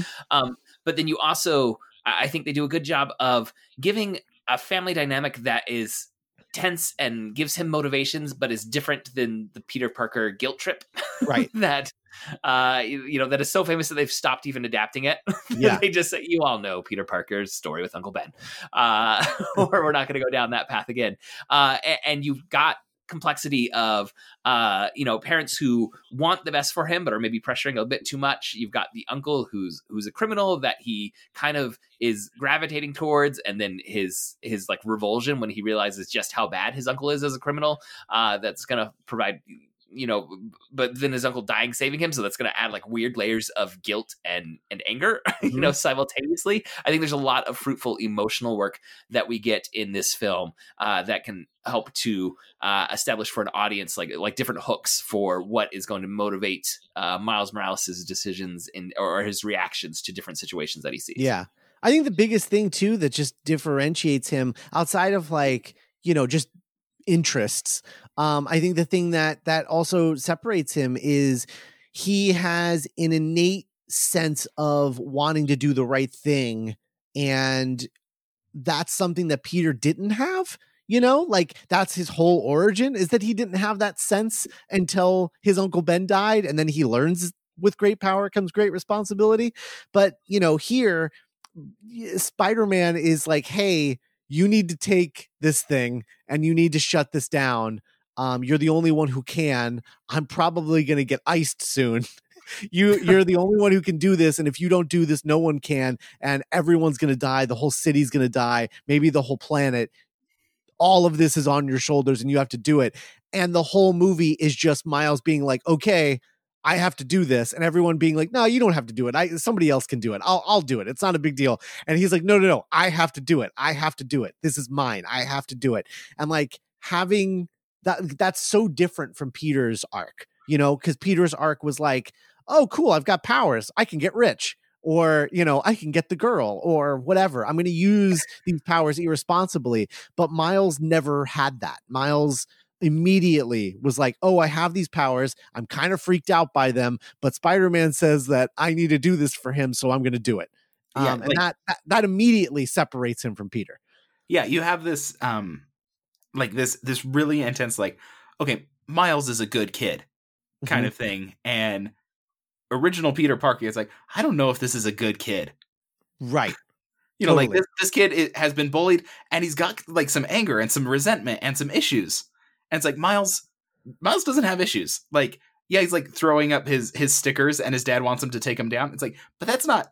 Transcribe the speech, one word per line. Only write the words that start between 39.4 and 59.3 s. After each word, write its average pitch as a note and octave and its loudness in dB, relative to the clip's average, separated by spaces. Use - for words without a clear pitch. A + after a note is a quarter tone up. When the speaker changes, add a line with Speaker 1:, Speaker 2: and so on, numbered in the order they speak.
Speaker 1:
you B2+ -8
know, G#2 -2
but B2+ -4
then C#3 0
his B2+ -4
uncle B2 -4
dying A2 -2
saving C#3 -4
him, E3 -2
so C3 -4
that's G2+ -6
gonna G2+ -4
add, A2+ -2
like, G2+ -12
weird A#2 -4
layers A2 -2
of F#2+ -8
guilt G#2 -6
and, F2 -8
and G2 -12
anger, D#3 -2
<laughs> - -8
you D3 -2
Speaker 2:
Mm-hmm. C3 -4
Speaker 1:
know, D3 2
simultaneously. C#3+ -2
I - 2
think D#3+ 2
there's D3+ -2
a D3 -2
lot C3+ 0
of B2 -6
fruitful B2 -4
emotional G#2+ -4
work G2+ -4
that A2+ -2
we A#2 -4
get G#2+ -2
in G#2 -6
this G2 -4
film, F#2 -4
uh, G2+ -2
that G2+ -6
can F#2 -14
help A#2+ -4
to, F#2 -4
uh, G2 0
establish A2 -4
for - -4
an G2 -8
audience, G2+ -4
like, F2 -8
like, G#2 -6
different B2 -6
hooks - -4
for F#2+ -2
what G#2+ -2
is F#2+ -12
going G2 -8
to F#2+ -10
motivate, G2+ -6
uh, F#2 -4
Miles G#2 -4
Morales' F#2+ -6
decisions F#2 -10
in, F2+ -14
or, F#2 -2
or G2+ -2
his G#2 -6